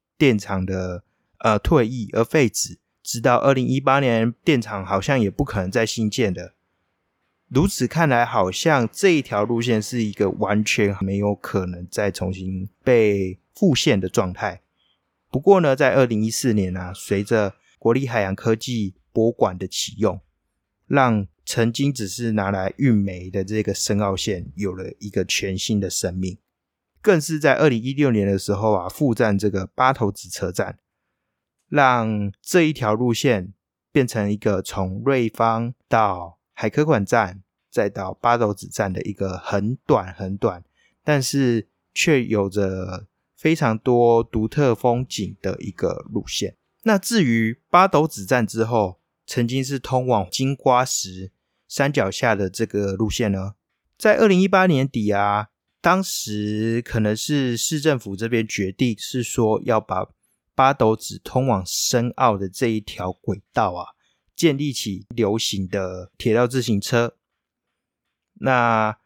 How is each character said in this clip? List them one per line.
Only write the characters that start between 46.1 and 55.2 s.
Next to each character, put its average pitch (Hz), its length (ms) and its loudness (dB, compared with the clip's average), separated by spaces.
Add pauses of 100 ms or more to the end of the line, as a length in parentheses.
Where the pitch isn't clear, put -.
路 104 160 -6
线。 - 300 -8 (280)
那 214 120 2
至 214 260 0
于 113 460 0
八 185 180 6
斗 156 220 2
子 - 160 -10
站 120 220 2
之 110 180 -2
后， 107 360 0 (260)
曾 120 200 -2
经 131 160 -2
是 131 160 -4
通 127 280 -2
往 107 240 2
金 135 260 -2
瓜 127 280 2
石 92 480 -8 (340)
山 143 260 0
脚 104 180 2
下 113 240 0
的 98 140 0
这 110 160 -4
个 101 280 -2
路 104 180 -2
线 107 220 -2
呢， 95 220 -6 (440)
在 214 180 4
二 220 120 4
零 185 120 6
一 196 60 4
八 185 200 4
年 139 200 4
底 107 240 -2
啊， 101 380 0 (320)